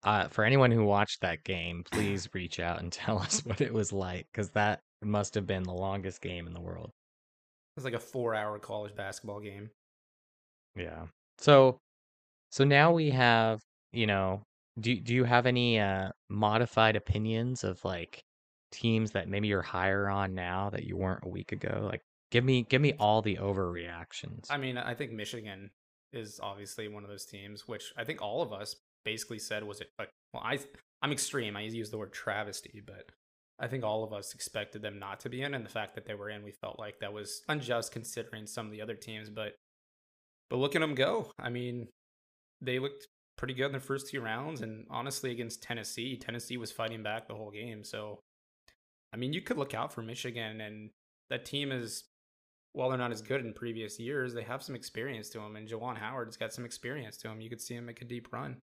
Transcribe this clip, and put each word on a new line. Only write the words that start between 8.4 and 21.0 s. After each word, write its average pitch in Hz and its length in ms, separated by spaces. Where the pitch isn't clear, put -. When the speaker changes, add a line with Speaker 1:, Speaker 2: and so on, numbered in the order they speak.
Speaker 2:
college 104 340
basketball 104 460
game. 104 300
Speaker 1:
Yeah. 82 340
So, 135 400
so - 140
now 143 280
we 160 180
have, 117 500
you 117 140
know, 98 360
do, 113 180
do 117 160
you 127 100
have 120 200
any, 123 340
uh, 95 340
modified 110 680
opinions 113 680
of, 95 220
like, 87 380
teams 110 400
that 87 180
maybe 104 200
you're 98 120
higher 95 480
on 98 260
now 92 360
that 87 140
you 92 120
weren't 92 280